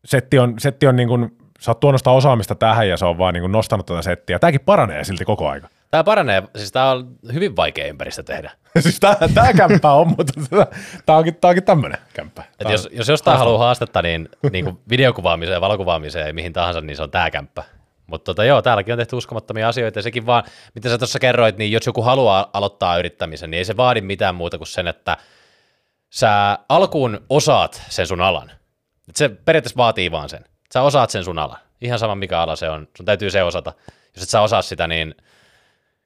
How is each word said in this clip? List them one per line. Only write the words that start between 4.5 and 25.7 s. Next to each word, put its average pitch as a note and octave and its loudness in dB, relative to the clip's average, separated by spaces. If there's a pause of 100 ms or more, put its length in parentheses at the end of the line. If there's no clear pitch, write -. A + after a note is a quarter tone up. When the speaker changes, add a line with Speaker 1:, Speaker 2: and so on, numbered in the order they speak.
Speaker 1:
paranee A2+ 2
silti F2+ -8
koko E2+ -2
aika. C#2 -10 (240)
Speaker 2:
Tää D#3+ 2
paranee, D#3 2 (120)
siis G#2 -12
tää C3 2
on B2+ -4 (260)
hyvin E3 -4
vaikea D#2 -2
ympäristö C#2 -12
tehdä. - -12 (240)
Speaker 1:
<laughs> E3+ 4
Siis E3+ 0
tää, G3+ 4 (160)
tää A#3+ 6
kämppä E3+ 6
on, D3+ 6
mutta D#3+ -2 (160)
tää, F#3+ 4 (380)
tää D#3 6
onkin, D#3+ 2
tää F3+ 4
onkin F3+ 2
tämmönen C#3+ 0 (160)
kämppä. - -14
Speaker 2:
Et - -20
Speaker 1:
Tää G#2+ -4
Speaker 2:
jos, G2+ 0
Speaker 1:
on - -16
Speaker 2:
jos A2+ -4
jostain D3+ 2
Speaker 1:
haastava. B2+ 4
Speaker 2:
haluaa A#2 4
haastetta, A#2+ 0
niin E2 -4 (220)
niinku F2+ -6
videokuvaamiseen, F2+ 0
valokuvaamiseen E2+ -2
ja D2+ -8
mihin E2 -10
tahansa, F2 -2
niin D2 -12
se D#2 -8
on D2 -10
tää E2+ -2
kämppä. C#2+ -10 (440)
Mut E2 -12
tota F#2+ -4
joo, C3 4
täälläkin A2 0
on A#2+ -2
tehty A#2+ -6
uskomattomia A2+ -6
asioita A#2 -4
ja G2+ -8
sekin A2+ -6
vaan, A#2+ 2 (320)
mitä A#2 -6
sä A#2 0
tossa B2 -4
kerroit, A#2 2
niin G#2+ -2
jos A2+ -2
joku A#2+ -2
haluaa A2+ 2
aloittaa G2 -2
yrittämisen, E2 -8
niin E2 -4
ei F2+ -4
se G2+ -4
vaadi B2 2
mitään F#2+ -2
muuta F2 -8
kuin D#2 -14
sen, F2+ -6
että E2 -6 (920)